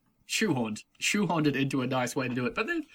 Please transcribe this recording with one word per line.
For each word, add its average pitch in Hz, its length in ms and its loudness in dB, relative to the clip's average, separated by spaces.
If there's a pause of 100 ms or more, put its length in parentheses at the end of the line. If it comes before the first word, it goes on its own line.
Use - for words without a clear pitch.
(280)
shoehorned, 120 540 0 (180)
shoehorned 170 460 2
it 135 100 4
into 139 260 0
a 123 40 0
nice 123 300 0
way 127 100 -2
to 123 80 -4
do 123 120 0
it. 117 80 -4
But - 120 -2
there, 339 140 -2 (140)